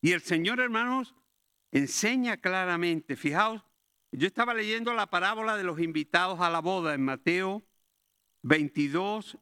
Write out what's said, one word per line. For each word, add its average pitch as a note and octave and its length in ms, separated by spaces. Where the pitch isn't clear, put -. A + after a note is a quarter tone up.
Y E3 100
el E3+ 100
Señor, F#3 380
hermanos, B3 560
enseña A3 640
claramente. F3 800
Fijaos, G3+ 480
yo C#3+ 160
estaba A#3+ 260
leyendo A3+ 400
la G#3+ 140
parábola G#3+ 500
de G3 60
los E3+ 160
invitados E3+ 600
a F3 100
la E3 100
boda E3 340
en C3+ 100
Mateo F3+ 640
veintidós, D3+ 1000